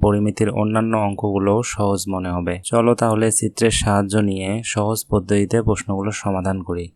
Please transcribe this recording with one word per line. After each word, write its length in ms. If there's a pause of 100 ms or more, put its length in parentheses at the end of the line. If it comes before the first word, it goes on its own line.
পরিমিতির 480
অন্যান্য 460
অঙ্কগুলো 560 (220)
সহজ 340
মনে 220
হবে। 240 (100)
চলো 300
তাহলে 320 (120)
চিত্রের 420
সাহায্য 380
নিয়ে 300 (160)
সহজ 340 (120)
পদ্ধতিতে 520
প্রশ্নগুলো 480 (120)
সমাধান 400
করি। 340